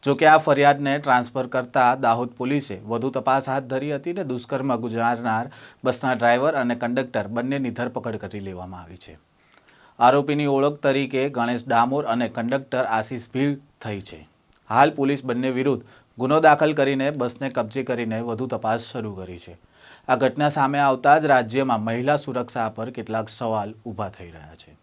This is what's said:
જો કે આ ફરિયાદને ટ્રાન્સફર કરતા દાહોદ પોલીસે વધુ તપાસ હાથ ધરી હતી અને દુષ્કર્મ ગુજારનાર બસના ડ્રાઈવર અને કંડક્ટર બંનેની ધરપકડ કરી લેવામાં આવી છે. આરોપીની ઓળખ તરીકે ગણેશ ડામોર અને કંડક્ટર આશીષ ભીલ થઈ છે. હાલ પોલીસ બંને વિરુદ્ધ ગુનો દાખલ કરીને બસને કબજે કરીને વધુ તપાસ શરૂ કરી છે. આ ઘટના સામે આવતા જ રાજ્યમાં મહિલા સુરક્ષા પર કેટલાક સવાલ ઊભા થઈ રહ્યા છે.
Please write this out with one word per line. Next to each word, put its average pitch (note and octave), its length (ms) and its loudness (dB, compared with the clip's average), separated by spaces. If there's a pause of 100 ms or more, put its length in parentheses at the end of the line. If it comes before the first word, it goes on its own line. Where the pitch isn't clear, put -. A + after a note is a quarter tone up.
જો C#3 120 2
કે D#3 100 2
આ D#3 120 10
ફરિયાદને C#3+ 600 4
ટ્રાન્સફર B2+ 500 0
કરતા B2+ 480 2
દાહોદ A#2+ 340 0
પોલીસે B2+ 560 -4
વધુ A#2+ 240 -4
તપાસ C3 400 0
હાથ C3+ 140 -2
ધરી C3 320 -4
હતી D3 160 -8
અને F#3 120 -6
દુષ્કર્મ C3 520 -4
ગુજારનાર A#2 760 -2 (320)
બસના B2+ 300 0
ડ્રાઈવર B2 400 4
અને B2 220 0
કંડક્ટર A#2+ 520 -2
બંનેની B2 420 -4
ધરપકડ A#2 460 -6
કરી G2+ 240 -10
લેવામાં F#2 420 -12
આવી E2+ 140 -18
છે. D#2+ 240 -20 (800)
આરોપીની C#3+ 460 4
ઓળખ C#3+ 340 2
તરીકે C3+ 500 0
ગણેશ A#2+ 380 -2
ડામોર C3 380 2
અને A#2 220 0
કંડક્ટર B2+ 560 -2
આશીષ A2+ 380 -2 (120)
ભીલ C#3 240 0 (260)
થઈ G#2 180 -6
છે. D#2 280 -18 (400)
હાલ C3 200 6
પોલીસ C#3 360 -2
બંને B2+ 240 -2
વિરુદ્ધ C3 340 0 (340)
ગુનો C3+ 220 2
દાખલ D#3 340 4
કરીને C#3 380 0
બસને C3 380 -6
કબજે B2 340 -4
કરીને A#2 360 -4
વધુ A#2 280 -6
તપાસ A2+ 320 -2
શરૂ A2 360 -10
કરી F#2 220 -12
છે. F2 220 -20 (480)
આ B2+ 80 4
ઘટના C3+ 340 2
સામે C#3+ 300 0
આવતા C#3 400 6
જ D3+ 60 -2
રાજ્યમાં B2+ 580 2
મહિલા B2 320 0
સુરક્ષા B2 540 -4
પર A2+ 200 -8
કેટલાક A2 400 -6
સવાલ A2 440 -4 (120)
ઊભા G2+ 240 -8
થઈ F2+ 160 -16
રહ્યા D#2+ 300 -20
છે. D2+ 280 -20